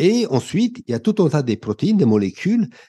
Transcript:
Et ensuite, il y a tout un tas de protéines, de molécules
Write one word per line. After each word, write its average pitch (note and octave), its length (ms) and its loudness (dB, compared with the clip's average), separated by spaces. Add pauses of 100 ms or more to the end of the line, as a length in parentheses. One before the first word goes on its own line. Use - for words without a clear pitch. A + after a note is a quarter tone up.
Et G#3+ 280 2
ensuite, G3+ 580 -2
il - 40 -6
y - 20 -2
a A2+ 60 -4
tout G#3+ 220 0
un E3+ 60 4
tas D3 140 0
de A#2+ 140 -2
protéines, D3 420 -2
de E3 80 2
molécules A2 640 0 (180)